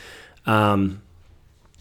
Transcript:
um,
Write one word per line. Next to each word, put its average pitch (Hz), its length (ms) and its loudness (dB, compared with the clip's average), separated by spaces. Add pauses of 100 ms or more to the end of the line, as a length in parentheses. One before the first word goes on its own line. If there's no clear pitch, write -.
(440)
um, 101 560 0 (800)